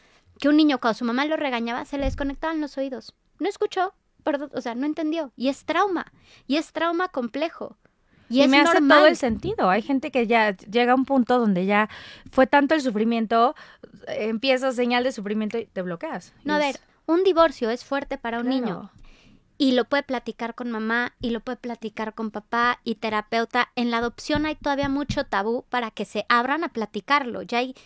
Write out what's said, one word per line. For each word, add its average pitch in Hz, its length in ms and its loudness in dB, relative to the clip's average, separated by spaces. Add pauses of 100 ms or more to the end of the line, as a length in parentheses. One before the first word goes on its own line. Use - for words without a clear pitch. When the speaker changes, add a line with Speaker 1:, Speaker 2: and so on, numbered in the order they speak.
(400)
Speaker 1:
que 277 100 2
un 302 80 6
niño 294 220 4
cuando 220 180 0
su 247 80 -6
mamá 247 200 0
lo 311 120 -2
regañaba 247 480 -4
se 285 140 -6
le 277 60 -2
desconectaban 277 560 -4
los 277 180 -8
oídos. 262 340 -8 (260)
No 302 80 -2
escuchó, 392 460 -2 (300)
perdón, 285 320 -4
o 254 60 -6
sea, 233 120 -6
no 262 140 -4
entendió. 302 480 -4
Y 240 140 -2
es - 160 -6
trauma, 349 460 -2 (360)
y 262 100 0
es 320 160 -4
trauma 339 360 -2
complejo. 269 680 -6 (500)
Y 240 120 0
Speaker 2:
Y - 20 8
Speaker 1:
es 269 80 8
Speaker 2:
me 277 100 6
hace 330 200 6
Speaker 1:
normal. 302 180 8
Speaker 2:
todo 302 100 10
el 330 100 4
sentido. 294 520 -2
Hay 202 140 2
gente 277 260 -2
que 240 160 0
ya 214 320 2
llega 240 360 2
a - 20 4
un 269 100 2
punto 247 320 2
donde 196 300 2
ya 208 220 2 (420)
fue 262 160 4
tanto 285 260 4
el 311 80 2
sufrimiento, 233 720 2 (540)
empieza 254 640 0
señal 247 320 0
de 262 80 0
sufrimiento 214 480 -6
y - 80 -10
te - 160 -8
bloqueas. 180 500 -8 (100)
Speaker 1:
No, 302 120 -2
a - 20 2
Speaker 2:
Y 294 120 2
es 254 40 -4
Speaker 1:
ver, - 80 -14 (260)
un 339 160 2
divorcio 320 460 2
es 240 160 -6
fuerte 277 320 -6
para 233 220 -4
un 240 80 -4
Speaker 2:
Claro. 262 120 0
Speaker 1:
niño. 202 320 -8 (680)
Y 262 140 2
lo 240 140 2
puede 285 180 -2
platicar 233 500 -8
con 240 160 -8
mamá, 226 520 -4
y 240 80 -4
lo 240 100 -4
puede 247 180 -8
platicar 220 560 -10
con 220 180 -8
papá, 240 520 -2
y 226 120 -4
terapeuta. 226 800 -2
En 240 140 -2
la 233 100 -2
adopción 294 460 -4
hay 302 100 -4
todavía 285 340 -2
mucho 277 340 -2
tabú 226 460 -2
para 240 220 -4
que - 120 -6
se 202 240 -6
abran 254 380 2
a 285 40 -6
platicarlo. 226 760 -4
Ya 233 160 -4
hay, 254 140 -4 (120)